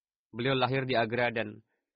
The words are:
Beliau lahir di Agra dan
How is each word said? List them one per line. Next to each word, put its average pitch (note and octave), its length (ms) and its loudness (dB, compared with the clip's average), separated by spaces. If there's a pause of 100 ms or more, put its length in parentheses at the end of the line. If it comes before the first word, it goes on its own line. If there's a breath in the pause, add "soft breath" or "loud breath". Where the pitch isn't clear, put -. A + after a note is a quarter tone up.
(300)
Beliau A#2+ 240 -2
lahir C3 320 0
di C3 80 -2
Agra A#2 400 2
dan A2 320 -6 (300)